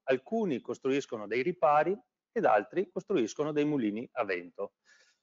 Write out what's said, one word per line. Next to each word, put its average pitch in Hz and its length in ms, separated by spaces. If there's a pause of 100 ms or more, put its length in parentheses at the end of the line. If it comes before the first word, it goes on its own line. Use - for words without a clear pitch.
alcuni 147 520
costruiscono 127 680
dei 117 140
ripari 156 540 (360)
ed 214 120
altri 120 460
costruiscono 151 640
dei 147 120
mulini 120 500
a 123 100
vento." 92 480 (500)